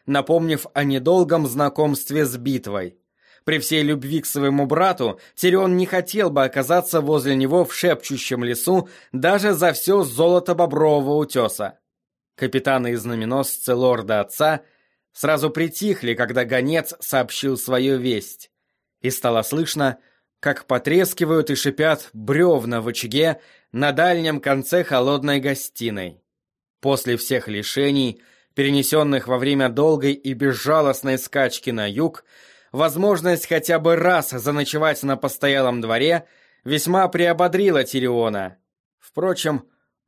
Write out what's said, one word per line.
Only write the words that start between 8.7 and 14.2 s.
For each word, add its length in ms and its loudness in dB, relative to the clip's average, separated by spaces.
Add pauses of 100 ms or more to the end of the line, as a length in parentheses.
даже 420 2
за 180 2
все 300 2
золото 520 2
Бобрового 600 2
утеса. 640 -2 (580)
Капитаны 560 0
и 20 -2
знаменосцы 800 -4
лорда 460 2